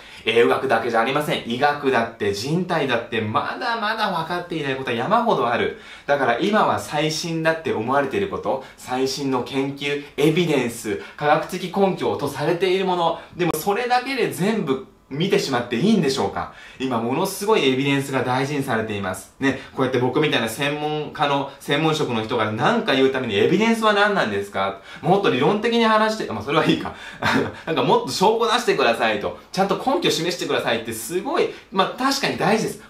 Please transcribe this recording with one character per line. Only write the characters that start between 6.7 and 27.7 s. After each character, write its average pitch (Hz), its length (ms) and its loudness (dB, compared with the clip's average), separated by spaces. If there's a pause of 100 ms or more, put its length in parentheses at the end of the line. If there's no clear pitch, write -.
最 156 320 -2
新 165 320 -4
だ 160 120 2
っ 160 100 -8
て 117 80 -2
思 113 200 -2
わ 143 100 4
れ 135 40 0
て 110 120 -4
い - 20 2
る 95 80 -2
こ - 100 -6
と、 - 240 -4 (140)
最 131 320 -2
新 135 240 -2
の 120 100 0
研 139 320 -4
究、 143 300 -4 (120)
エ 151 140 4
ビ 170 160 2
デ 143 160 2
ン 117 80 -2
ス、 104 300 -6 (160)
科 147 100 -2
学 156 200 4
的 180 300 -6
根 196 200 2
拠 107 200 0
と 139 120 -4
さ 147 180 -4
れ 170 80 2
て 180 160 0
い 190 80 2
る 196 60 0
も 180 100 2
の、 170 240 0 (180)
で 170 100 0
も - 100 0
そ 202 180 0
れ 240 140 -2
だ 247 140 2
け 269 120 -6
で 196 160 0
全 180 340 0
部 139 220 -2 (220)
見 147 200 -2
て - 120 4
し - 100 -4
ま 123 80 0
っ 101 80 -4
て 117 80 -4
い 147 140 2
い 226 60 6
ん 180 80 4
で 143 60 2
し - 120 0
ょ 82 80 0
う - 20 -2
か？ 85 220 -8 (260)
今 127 220 -2
も 117 140 -2
の 180 120 0
す 196 180 -6
ご 214 120 4
い 151 120 4
エ 131 80 4
ビ 135 60 0
デ 139 120 2
ン 139 60 2
ス 135 120 -6
が 131 100 0
大 131 240 0
事 147 100 -4
に 135 60 -2
さ 123 140 0
れ 107 80 -2
て 107 120 -6
い 98 60 -4
ま 92 100 -4
す。 - 280 -12
ね、 135 180 0 (160)
こ 135 80 0
う - 20 4
や 123 60 0
っ - 20 -4
て 127 60 2
僕 131 220 2
み 147 100 2
た 135 80 2
い - 20 2
な 113 80 -2
専 147 280 -4
門 151 340 -4
家 151 160 -2
の、 139 320 0
専 147 240 0
門 156 140 2
職 127 180 -2
の 110 80 0
人 117 140 -4
が 107 160 0
何 180 320 2
か 139 100 2
言 131 120 6
う 131 40 4
た 135 100 -2
め 127 60 -4
に 104 80 -2
エ 104 140 6
ビ 180 100 4
デ 226 120 4
ン 226 40 4
ス 220 100 -2
は 214 80 4
何 202 220 2
な 160 100 2
ん 110 60 -2
で 101 140 -2
す - 80 -12
か？ 98 260 -2 (240)
も 185 160 4
っ - 20 2
と - 120 2
理 127 80 2
論 202 200 4
的 233 140 2
に 233 100 4
話 220 300 4
し - 40 -8
て、 - 140 -6
ま 110 60 -6
あ、 - 60 -8
そ 143 80 -4
れ 156 60 4
は 147 60 2
い - 100 4
い - 40 0
か。 - 160 -8 (360)
<laughs> - 360 -2
な 160 60 -2